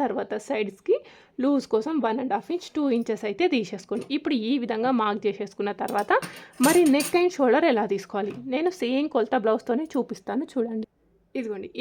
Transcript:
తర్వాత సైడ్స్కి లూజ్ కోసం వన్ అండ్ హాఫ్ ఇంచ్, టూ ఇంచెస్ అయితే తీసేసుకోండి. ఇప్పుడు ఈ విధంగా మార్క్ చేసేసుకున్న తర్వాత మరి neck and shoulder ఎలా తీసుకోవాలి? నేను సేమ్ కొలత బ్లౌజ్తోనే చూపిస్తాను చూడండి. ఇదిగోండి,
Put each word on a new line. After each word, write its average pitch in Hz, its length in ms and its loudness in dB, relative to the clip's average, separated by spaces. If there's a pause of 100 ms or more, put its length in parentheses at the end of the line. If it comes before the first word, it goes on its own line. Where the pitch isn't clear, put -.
తర్వాత 208 320 -4 (140)
సైడ్స్కి 220 480 -2 (480)
లూజ్ 277 300 2
కోసం 247 220 0 (100)
వన్ 240 180 2
అండ్ 254 120 -2
హాఫ్ 208 200 -6
ఇంచ్, - 200 -8
టూ 302 80 0 (140)
ఇంచెస్ 226 320 -4
అయితే 320 260 2
తీసేసుకోండి. 214 500 -4 (120)
ఇప్పుడు 311 180 -2 (140)
ఈ - 20 2 (140)
విధంగా 226 260 0 (100)
మార్క్ 208 260 0
చేసేసుకున్న 202 540 -4
తర్వాత 208 300 -2 (560)
మరి 339 160 8 (120)
neck - 160 0 (100)
and 359 160 2
shoulder 269 340 4
ఎలా 208 240 0
తీసుకోవాలి? 196 400 -6 (180)
నేను 339 180 0 (100)
సేమ్ 262 340 0
కొలత 247 200 0 (100)
బ్లౌజ్తోనే 233 500 0
చూపిస్తాను 240 580 -4
చూడండి. 220 340 -4 (520)
ఇదిగోండి, 208 420 -8